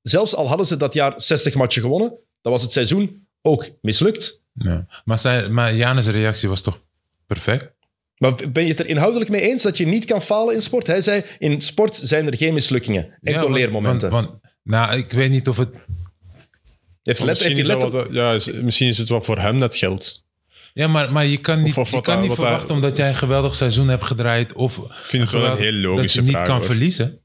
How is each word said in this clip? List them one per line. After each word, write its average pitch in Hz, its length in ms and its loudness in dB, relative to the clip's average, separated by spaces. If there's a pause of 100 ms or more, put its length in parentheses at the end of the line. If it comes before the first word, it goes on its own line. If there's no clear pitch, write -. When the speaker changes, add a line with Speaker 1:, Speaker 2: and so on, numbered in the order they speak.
Speaker 1:
Zelfs 208 340 0
al 147 120 -2
hadden 165 180 0
ze 160 120 -4
dat 139 160 -2
jaar 139 220 0
zestig - 380 0
matchen 127 280 0
gewonnen, 190 320 0 (280)
dan 117 100 -2
was 120 100 2
het 123 100 -6
seizoen 156 560 -2 (140)
ook 151 280 0 (120)
mislukt. 120 600 -2 (120)
Speaker 2:
Ja. 90 340 -2 (180)
Maar 113 140 0
zijn, 120 340 0
maar 117 200 2
Giannis' 120 340 2
reactie 107 420 0
was 95 120 -2
toch - 200 -4 (460)
perfect? 104 440 -4 (460)
Speaker 1:
Maar 131 180 2 (160)
ben 160 120 0
je 165 60 2
het 160 100 -2
er 165 80 -2
inhoudelijk 180 420 0
mee 202 120 0
eens 240 220 0
dat 202 140 -2
je 170 80 0
niet 214 200 0
kan 202 160 0
falen 226 340 0
in 220 60 -2
sport? - 260 -2
Hij 180 140 2
zei, 202 220 0 (160)
"In 147 220 0
sport - 420 0
zijn 151 240 0
er 127 100 -4
geen 160 160 2
mislukkingen, 120 500 0
enkel - 300 -6
Speaker 2:
Ja, 160 80 0
want, 135 140 2
Speaker 1:
leermomenten." 110 540 0
Speaker 2:
want, 113 180 2
want, - 140 -18 (220)
nou, 113 340 0
ik 131 140 -6
weet 131 180 2
niet 135 180 2
of 117 100 0
het 123 120 0 (1300)
Speaker 1:
Heeft 113 160 -2
Speaker 3:
Maar 127 80 0
Speaker 1:
let-, 165 160 0
heeft 156 120 2
Speaker 3:
misschien - 0 -
Speaker 1:
hij 135 60 2
Speaker 3:
is 139 60 2
dat 131 140 2
Speaker 1:
letterlijk 123 260 -2
Speaker 3:
wat, 123 80 -10
ja, 120 180 2
is, 110 300 -2
misschien 123 240 2
is 113 100 0
het 113 120 -2
wel 117 120 0
voor 110 180 -2
hem 107 180 2
net 123 180 0
geld. - 480 -4 (500)
Speaker 2:
Ja, 151 140 -2
maar, 147 240 2
maar 147 140 2
je 143 120 2
kan 156 240 0
niet, 151 100 4
Speaker 3:
Of, - 60 0
of 127 120 0
Speaker 2:
je 131 60 -4
Speaker 3:
wat 127 80 0
Speaker 2:
kan - 100 0
Speaker 3:
hij, 190 80 2
Speaker 2:
niet 196 140 0
Speaker 3:
wat - 100 -6
Speaker 2:
verwachten, 156 220 0
Speaker 3:
hij 151 80 -2
Speaker 2:
omdat 139 220 0
jij 139 100 2
een 131 80 0
geweldig 135 400 0
seizoen 127 320 2
hebt 127 180 2
gedraaid, 117 480 0
of - 240 -2
Speaker 3:
Ik 101 140 -12
vind - 320 -2
het 101 80 0
wel 117 100 2
een 120 60 2
Speaker 2:
geweldig, 107 260 0
Speaker 3:
heel 101 80 0
logische 92 200 2
Speaker 2:
dat 95 120 0
je - 80 2
niet 131 100 4
Speaker 3:
vraag, 90 140 0
Speaker 2:
kan 127 100 2
Speaker 3:
hoor. 117 100 0
Speaker 2:
verliezen. 123 580 0